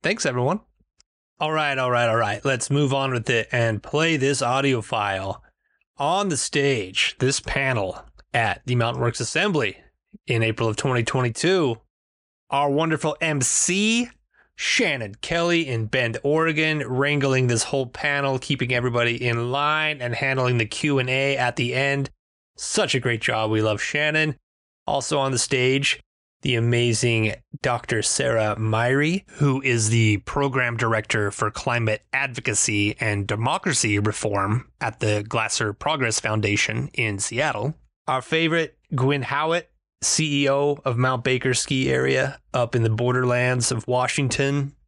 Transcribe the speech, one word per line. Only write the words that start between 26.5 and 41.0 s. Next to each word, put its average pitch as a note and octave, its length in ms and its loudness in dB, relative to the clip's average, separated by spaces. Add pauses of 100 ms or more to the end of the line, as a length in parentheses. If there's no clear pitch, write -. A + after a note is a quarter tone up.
amazing A#2 800 2 (260)
Doctor A#2 400 -2
Sarah A2 580 0
Myrie, B2+ 720 2
who C3+ 300 2
is A#2 280 2
the A2 280 4
program B2+ 600 -2
director A2 540 0
for - 180 -2
climate A2+ 540 -2 (100)
advocacy A2+ 840 0
and G2+ 260 0
democracy A#2+ 720 0
reform G#2 720 -2 (100)
at A#2 200 -4
the G#2+ 280 0
Glasser A2 460 -2
Progress C3 460 -2
Foundation A2 720 0
in G#2+ 240 -2
Seattle. B2 580 -2 (320)
Our C3 140 0
favorite, E3 560 0 (160)
Gwynn C3+ 300 2
Howitt, D#3+ 480 -2 (320)
C C#3+ 400 0
E C3+ 60 4
O C#3+ 360 2
of B2 100 0
Mount B2+ 280 0